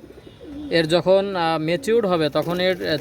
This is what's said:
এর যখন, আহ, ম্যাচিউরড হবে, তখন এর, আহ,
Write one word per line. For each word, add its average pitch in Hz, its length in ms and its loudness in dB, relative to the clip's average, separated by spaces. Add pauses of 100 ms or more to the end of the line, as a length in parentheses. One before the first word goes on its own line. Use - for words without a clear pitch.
(720)
এর 165 160 2
যখন, 190 500 2
আহ, 165 220 0
ম্যাচিউরড 175 480 0
হবে, 160 240 2
তখন 160 300 -2
এর, 185 280 0
আহ, 156 120 0